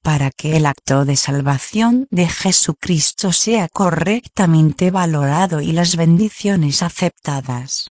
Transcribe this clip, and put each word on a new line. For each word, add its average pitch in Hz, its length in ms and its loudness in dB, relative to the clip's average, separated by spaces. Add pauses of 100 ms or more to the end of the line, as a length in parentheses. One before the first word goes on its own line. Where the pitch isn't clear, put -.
para 139 300 0
que 156 240 -4
el 156 100 2
acto 139 380 0
de 139 140 0
salvación 175 960 0
de 175 180 2
Jesucristo - 1040 0
sea 214 340 0
correctamente 170 1200 2
valorado 165 720 0
y 160 140 -2
las 170 240 0
bendiciones 170 840 2
aceptadas. 135 1160 -6